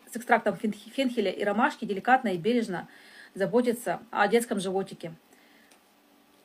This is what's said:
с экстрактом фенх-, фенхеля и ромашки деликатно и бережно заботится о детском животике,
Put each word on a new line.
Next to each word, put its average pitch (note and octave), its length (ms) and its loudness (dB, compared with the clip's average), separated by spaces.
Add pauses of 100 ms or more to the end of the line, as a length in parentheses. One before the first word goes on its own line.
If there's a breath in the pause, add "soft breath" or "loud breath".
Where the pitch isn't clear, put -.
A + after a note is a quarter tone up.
(120)
с - 40 -10
экстрактом A3+ 400 0
фенх-, - 340 -6
фенхеля A#3 400 0
и - 140 -4
ромашки A3 400 0
деликатно A#3 440 2
и F#3 80 0
бережно G#3 520 0 (460 loud breath)
заботится G3 680 0 (100)
о G#3 180 2
детском A3+ 320 2
животике, F#3 540 -4 (1300 soft breath)